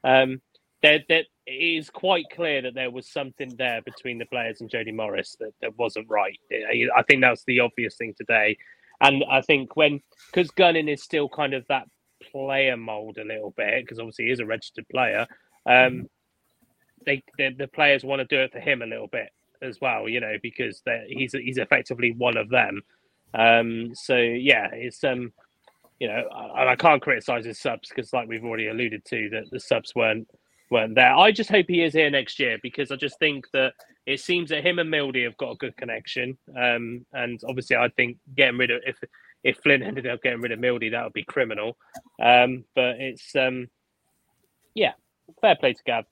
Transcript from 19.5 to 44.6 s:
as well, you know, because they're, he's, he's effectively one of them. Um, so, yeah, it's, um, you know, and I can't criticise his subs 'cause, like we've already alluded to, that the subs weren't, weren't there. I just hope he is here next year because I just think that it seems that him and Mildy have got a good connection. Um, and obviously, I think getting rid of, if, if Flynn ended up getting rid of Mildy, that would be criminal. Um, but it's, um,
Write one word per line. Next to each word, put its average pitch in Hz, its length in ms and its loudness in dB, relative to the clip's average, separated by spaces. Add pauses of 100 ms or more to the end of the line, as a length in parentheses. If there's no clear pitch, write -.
as 127 180 -12
well, 110 260 -2
you 117 140 -2
know, 107 220 -6
because 117 420 -8
they're, 117 240 -4
he's, 131 240 -6
he's 127 260 -6
effectively 120 540 0
one 117 240 0
of 107 140 -4
them. 101 320 0 (500)
Um, 117 640 2
so, - 220 -2
yeah, 120 560 2
it's, 117 320 -10
um, 123 280 -2 (680)
you 120 100 -4
know, 113 160 -4 (340)
and 131 100 4
I 123 80 4
can't 151 260 6
criticise 120 440 -2
his 113 120 -12
subs - 320 -6
'cause, - 220 -8
like 117 160 -2
we've 113 160 -8
already 113 240 -4
alluded 110 380 -6
to, 110 240 -6
that 110 200 -8
the 131 100 -8
subs - 340 -2
weren't, 113 340 0 (420)
weren't 113 240 2
there. 123 200 8
I 196 180 8
just 220 180 -2
hope 196 180 4
he 180 140 2
is 156 120 0
here 156 160 4
next 139 280 -4
year 117 240 0
because 131 280 -6
I 139 60 -4
just 139 220 -6
think 143 340 -2
that 131 200 0 (340)
it 135 140 -4
seems 175 300 -2
that 147 160 -4
him 175 120 2
and 160 120 -2
Mildy 139 340 0
have 117 120 -6
got 123 160 -6
a 95 40 -10
good 127 200 -8
connection. 123 600 -8 (200)
Um, 120 560 -2
and 120 360 -8
obviously, 127 280 -2
I 120 120 2
think 123 300 -2 (180)
getting 127 220 2
rid 123 120 2
of, 120 160 -2
if, 131 100 -6 (460)
if 131 160 0
Flynn 139 240 4
ended 120 240 -8
up 123 160 -6
getting 120 180 -2
rid 117 120 -4
of 110 60 -6
Mildy, 120 320 -2
that 117 140 -4
would 110 80 -10
be 107 120 -10
criminal. 113 520 -4 (440)
Um, 123 440 6 (100)
but 123 260 0
it's, 131 360 -12
um, 127 320 -2 (1040)